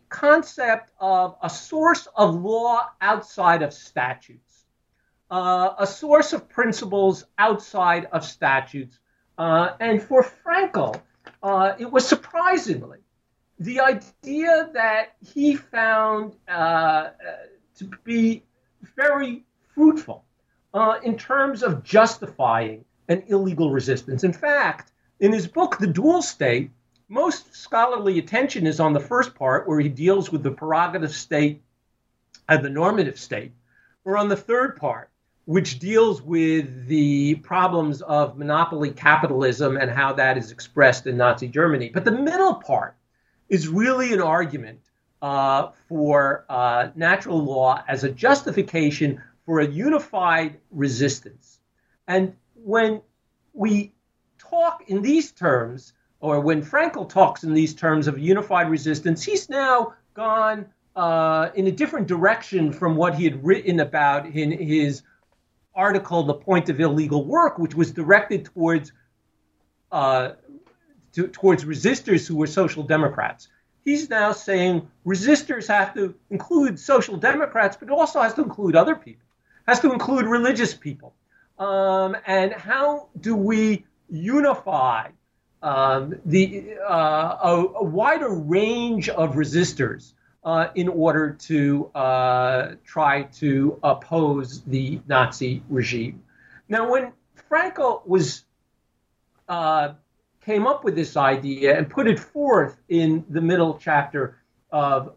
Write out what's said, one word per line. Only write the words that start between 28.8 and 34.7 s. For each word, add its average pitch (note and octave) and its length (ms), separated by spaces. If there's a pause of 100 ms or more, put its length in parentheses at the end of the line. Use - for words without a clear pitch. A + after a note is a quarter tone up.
on D#3 120
the C#3+ 80
first A#3+ 340
part, - 340
where D3+ 120
he C#3+ 80
deals E3+ 440
with D3 100
the C3+ 80
prerogative D#3+ 640
state D3 480 (840)
and D3 160
the C#3 60
normative E3+ 480
state, - 340 (520)
or F#3+ 120
on G#3 120
the G3 80
third B3 400